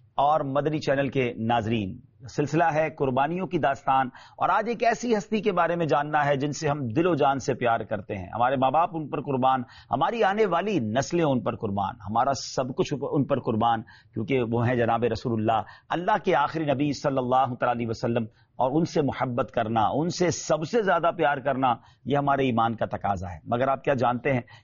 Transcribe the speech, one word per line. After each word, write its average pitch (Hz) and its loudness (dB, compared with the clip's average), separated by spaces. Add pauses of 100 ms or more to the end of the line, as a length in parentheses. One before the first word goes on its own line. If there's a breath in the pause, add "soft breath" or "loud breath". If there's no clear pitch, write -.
(160)
اور 147 4
مدنی 143 -2
چینل 139 0
کے 123 0
ناظرین، 113 0 (300)
سلسلہ 151 0
ہے 156 2
قربانیوں 147 -2
کی 170 -2
داستان، 135 0 (300 loud breath)
اور 147 0
آج 208 0
ایک 220 -4
ایسی 233 0
ہستی 208 -2
کے 208 0
بارے 170 2
میں 170 0
جاننا 147 2
ہے 143 2
جن 143 0
سے 147 -4
ہم 143 -2
دل 143 2
و 175 2
جان 139 2
سے 131 -2
پیار 113 0
کرتے 104 -6
ہیں۔ 92 -8
ہمارے 123 2
ماں 131 2
باپ 160 2
ان 156 -6
پر 156 -4
قربان، 131 0 (300 loud breath)
ہماری 214 0
آنے 202 2
والی 180 0
نسلیں 135 0
ان 127 2
پر 117 -2
قربان، 98 -4 (140)
ہمارا 123 2
سب 131 -6
کچھ 160 -2
ان 139 0
پر 139 -2
قربان، 113 0 (320 loud breath)
کیونکہ 123 -2
وہ 117 0
ہیں 127 2
جناب 117 2
رسول 113 -2
اللہ، 110 2 (280 loud breath)
اللہ 180 0
کے 180 2
آخری 147 0
نبی 143 0
صلی 135 -2
اللہ 127 2
تعالی 123 0
علیہ 120 -2
وسلم، 117 -2 (320 soft breath)
اور 127 0
ان 165 4
سے - 0
محبت 127 -2
کرنا، 113 0 (120)
ان 156 0
سے 170 0
سب 156 -2
سے 233 0
زیادہ 170 2
پیار 143 2
کرنا، 127 0 (300 soft breath)
یہ 139 0
ہمارے 139 2
ایمان 117 2
کا 107 -4
تقاضا 98 -4
ہے۔ 80 -14
مگر 120 0
آپ 135 -2
کیا 147 2
جانتے 123 0
ہیں 123 0 (220 loud breath)